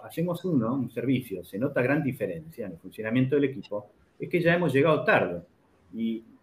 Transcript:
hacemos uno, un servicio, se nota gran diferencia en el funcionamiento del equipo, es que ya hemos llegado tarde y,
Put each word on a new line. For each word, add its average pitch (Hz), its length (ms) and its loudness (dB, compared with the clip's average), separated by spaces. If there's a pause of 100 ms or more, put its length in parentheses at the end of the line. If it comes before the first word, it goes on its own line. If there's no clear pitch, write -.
hacemos 170 400 -4
uno, 135 320 2
un 127 160 -2
servicio, 117 520 -2
se - 140 -12
nota 127 240 0
gran 139 220 2
diferencia 92 640 -6
en 90 80 -10
el 82 40 -14
funcionamiento 120 580 0
del 139 100 4
equipo, 104 420 -6 (320)
es 165 100 -8
que 180 120 2
ya 165 120 4
hemos 175 180 2
llegado 147 320 4
tarde 92 380 2 (540)
y, 113 280 -4 (180)